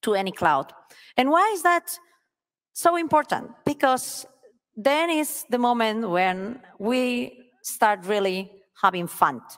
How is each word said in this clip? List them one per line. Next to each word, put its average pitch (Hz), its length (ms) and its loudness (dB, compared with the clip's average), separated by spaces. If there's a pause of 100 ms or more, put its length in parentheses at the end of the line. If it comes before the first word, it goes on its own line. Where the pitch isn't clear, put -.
to 214 140 0
any 190 160 -2
cloud. 151 420 0 (420)
And 254 140 2
why 370 240 4
is 349 100 -6
that 349 340 2 (760)
so 349 240 2
important? 294 540 0 (120)
Because 269 640 -2 (500)
then 285 340 2
is 302 400 -4
the 240 80 -2
moment 233 520 0
when 185 500 -2 (200)
we 247 720 -4 (120)
start 208 420 0
really 190 460 -2 (300)
having 185 260 0
fun. 147 340 0 (160)